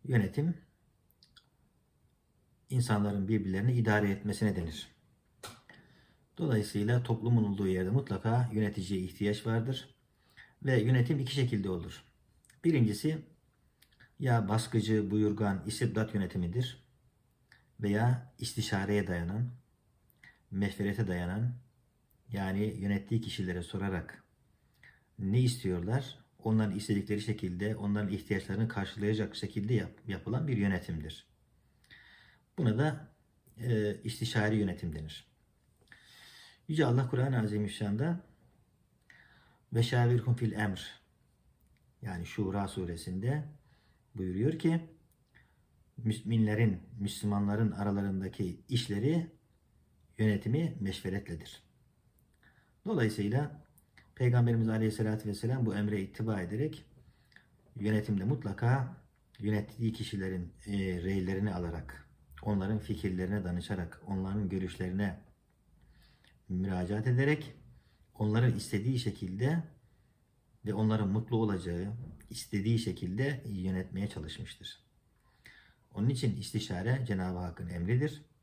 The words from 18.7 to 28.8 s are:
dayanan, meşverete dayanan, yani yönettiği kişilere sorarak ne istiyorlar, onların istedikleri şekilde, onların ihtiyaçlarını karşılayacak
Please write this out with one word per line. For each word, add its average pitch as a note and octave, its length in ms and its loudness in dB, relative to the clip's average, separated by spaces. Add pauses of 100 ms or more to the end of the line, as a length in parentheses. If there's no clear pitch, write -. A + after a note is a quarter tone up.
dayanan, F#2 540 -2 (920)
meşverete G2+ 580 0
dayanan, F#2 460 -2 (800)
yani G2 320 0
yönettiği G2+ 560 0
kişilere F2+ 420 -4
sorarak F#2+ 640 -4 (960)
ne G2+ 220 2
istiyorlar, G#2 800 0 (200)
onların A2 380 2
istedikleri G#2 440 -2
şekilde, G2+ 560 -2
onların G2+ 360 0
ihtiyaçlarını G2+ 560 -2
karşılayacak G#2 680 -2